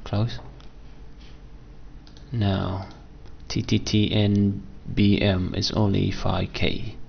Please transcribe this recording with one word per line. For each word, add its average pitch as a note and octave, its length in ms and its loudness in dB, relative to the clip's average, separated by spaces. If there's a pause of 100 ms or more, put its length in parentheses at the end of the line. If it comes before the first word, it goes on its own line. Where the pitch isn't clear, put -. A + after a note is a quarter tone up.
Close. A2 340 0 (1900)
Now, F#2+ 560 0 (600)
T A2+ 160 -2
T G#2+ 160 4
T G#2 340 2
N G2+ 480 4 (320)
B G2+ 280 6
M F#2 340 2
is F#2+ 160 0
only G2 400 4
five F#2+ 420 0
K. - 440 -2 (120)